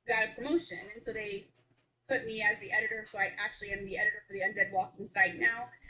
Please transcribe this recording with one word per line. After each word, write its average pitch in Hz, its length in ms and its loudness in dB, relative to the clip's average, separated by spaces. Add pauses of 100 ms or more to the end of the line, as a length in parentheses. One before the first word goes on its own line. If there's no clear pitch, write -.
got 220 160 4
a - 100 -10
promotion, 285 440 0 (140)
and 233 120 -14
so 220 80 -6
they 208 320 -6 (640)
put 262 160 2
me 220 180 -2
as 214 160 4
the 196 140 -10
editor, 220 340 0
so 208 100 -8
I 190 140 2 (100)
actually 208 300 -6
am 196 140 -4
the 190 120 -6
editor 202 300 0
for 196 60 -12
the 190 80 -2
Undead 190 320 2
Walking 190 340 0
site 190 320 4
now. 233 300 2 (200)